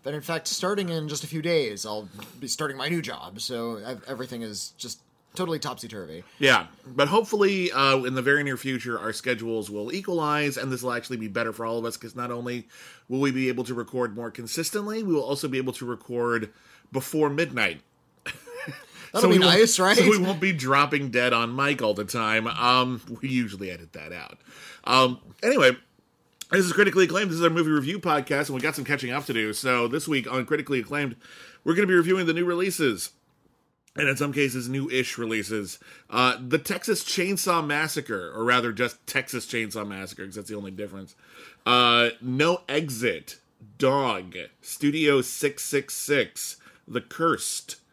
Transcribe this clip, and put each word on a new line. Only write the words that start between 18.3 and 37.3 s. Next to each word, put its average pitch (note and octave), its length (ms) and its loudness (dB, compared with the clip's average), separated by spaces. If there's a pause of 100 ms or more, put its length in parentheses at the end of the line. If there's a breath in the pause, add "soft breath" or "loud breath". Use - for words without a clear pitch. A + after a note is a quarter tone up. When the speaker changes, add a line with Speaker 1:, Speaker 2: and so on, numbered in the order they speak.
Speaker 1:
That'll F#3+ 100 2
Speaker 2:
So G3 60 6
Speaker 1:
be F3+ 100 8
Speaker 2:
we F#3 60 6
won't, F3+ 140 8
Speaker 1:
nice, A3+ 200 6
right? F#3+ 180 6
Speaker 2:
so G3 120 8
we G#3 100 6
won't F3+ 220 0
be F#3+ 120 2
dropping C#3 580 2
dead B2 220 4
on A#2 180 2
Mike C#3 320 0
all G#2+ 120 2
the G2+ 100 -4
time. A2 440 0
Um, B2 520 2 (220)
we C3+ 60 -6
usually G2+ 420 -2
edit E2+ 220 -14
that D#2+ 200 -14
out. - 260 -14 (460 loud breath)
Um, B2+ 340 6 (240)
anyway, F#3+ 340 6 (760)
this F#3+ 160 4
is E3+ 60 -2
Critically F#3+ 320 6
Acclaimed. F#3+ 260 0
This D#3+ 80 -4
is E3+ 60 0
our E3 60 8
movie D#3+ 200 0
review D3+ 300 0
podcast, D3 460 0
and C#3+ 100 -6
we B2 40 -4
got D3+ 140 -2
some C#3 100 -6
catching C3+ 280 -2
up C#3 140 -4
to C#3 60 -4
do. A2 200 0
So B2 340 2
this D3 220 -2
week C3+ 220 0
on B2+ 160 -2
Critically C#3 340 -2
Acclaimed, C#3 360 -4 (460 loud breath)
we're E3 120 2
gonna G3 120 4
be F#3 80 4
reviewing F3+ 320 4
the D#3+ 80 2
new E3+ 100 0
releases, F3 680 0 (840)
and D3 120 0
in C3+ 80 0
some C#3+ 160 -2
cases, C3 360 0
new-ish B2+ 480 -2
releases. G#2+ 640 -4 (320 loud breath)
Uh, B2 340 2
The B2+ 140 0
Texas F#3 460 -2
Chainsaw F3+ 600 0